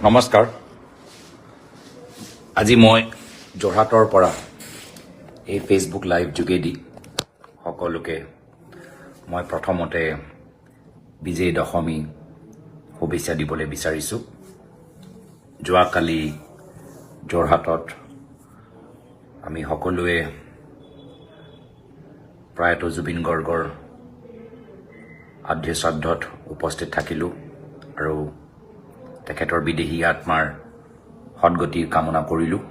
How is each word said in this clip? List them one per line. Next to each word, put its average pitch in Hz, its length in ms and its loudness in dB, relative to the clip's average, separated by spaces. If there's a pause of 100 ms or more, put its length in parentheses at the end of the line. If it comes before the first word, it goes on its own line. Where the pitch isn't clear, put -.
নমস্কাৰ। 123 400 8 (2250)
আজি 110 240 6
মই 113 180 10 (600)
যোৰহাটৰ 107 520 6
পৰা 92 160 8 (1200)
এই 101 60 0 (100)
Facebook 90 420 2
লাইভ 87 160 2 (100)
যোগেদি 87 340 2 (920)
সকলোকে 82 520 -6 (1160)
মই 87 200 -6
প্ৰথমতে 85 520 -2 (1200)
বিজয় 87 340 0
দশমী 82 380 -2 (1000)
শুভেচ্ছা 82 440 -4
দিবলৈ 78 340 -4
বিচাৰিছোঁ। 78 460 -4 (1500)
যোৱাকালি 82 540 4 (1120)
যোৰহাটত 82 520 2 (1600)
আমি 80 220 -8
সকলোৱে 87 480 0 (2500)
প্ৰয়াত 85 260 0 (140)
জুবিন 85 320 -4
গৰ্গৰ 82 340 -2 (1900)
আদ্য 80 160 -2 (120)
শ্ৰাদ্ধত 80 400 0 (360)
উপস্থিত 80 400 -4
থাকিলোঁ 82 360 -2 (680)
আৰু 78 180 -2 (1120)
তেখেতৰ - 400 -2
বিদেহী 80 300 -2 (120)
আত্মাৰ - 360 0 (960)
সদগতি 85 400 2 (120)
কামনা 80 360 2
কৰিলোঁ। 82 420 0